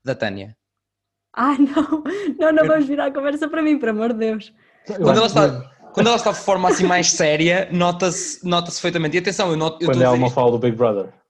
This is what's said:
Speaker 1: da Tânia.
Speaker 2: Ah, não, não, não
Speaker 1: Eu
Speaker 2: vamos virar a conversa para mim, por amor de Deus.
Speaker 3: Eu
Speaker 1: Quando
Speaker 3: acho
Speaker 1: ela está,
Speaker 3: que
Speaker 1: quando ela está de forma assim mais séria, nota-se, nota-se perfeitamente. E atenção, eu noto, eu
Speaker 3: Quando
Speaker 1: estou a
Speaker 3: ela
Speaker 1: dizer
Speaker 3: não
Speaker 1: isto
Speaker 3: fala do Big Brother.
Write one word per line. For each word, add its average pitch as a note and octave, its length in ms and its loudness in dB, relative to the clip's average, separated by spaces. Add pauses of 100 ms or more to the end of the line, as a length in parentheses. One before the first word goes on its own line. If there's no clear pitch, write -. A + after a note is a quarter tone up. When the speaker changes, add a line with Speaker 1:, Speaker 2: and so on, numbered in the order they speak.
Speaker 1:
da B2+ 100 -4
Tânia. G#2 420 -8 (800)
Speaker 2:
Ah, C4+ 240 0
não, D4 460 0 (340)
não, D#4+ 140 2
não D#4 100 4
Speaker 1:
Eu D#4 60 0
Speaker 2:
vamos D#4 180 2
virar C#4+ 200 -2
a C#4 60 -4
conversa C#4+ 360 -4
para D#4+ 120 -4
mim, D4+ 180 2
por C4 100 -4
amor A3 240 -2
de A3 80 -6
Deus. A3 320 -6 (360)
Speaker 3:
Eu G#3 120 -10
Speaker 1:
Quando - 100 4
Speaker 3:
acho G3+ 80 4
Speaker 1:
ela A3+ 80 4
está, C3+ 340 2
Speaker 3:
que - 320 -20
Speaker 1:
quando G#3+ 140 2
ela A#3 100 4
está G#3+ 140 -2
de - 80 -2
forma F#3 300 0
assim F3+ 180 2
mais F3+ 240 2
séria, E3 600 2
nota-se, F3 760 -2
nota-se E3+ 340 -2
perfeitamente. E3+ 360 -2
E - 20 0
atenção, F#3 320 -2
eu D#3+ 60 -2
noto, D#3+ 260 -4
eu E3+ 60 0
Speaker 3:
Quando C3+ 80 2
Speaker 1:
estou B2+ 60 4
a - 20 6
Speaker 3:
ela B2+ 100 4
Speaker 1:
dizer B2 60 2
Speaker 3:
não B2+ 80 2
Speaker 1:
isto B2 60 -6
Speaker 3:
fala B2 180 4
do A#2+ 80 0
Big A#2 160 0
Brother. G#2+ 360 0 (180)